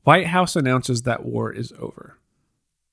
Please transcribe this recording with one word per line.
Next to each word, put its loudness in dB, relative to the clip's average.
"White 6
House 0
announces 0
that -2
war -4
is -10
over"? -14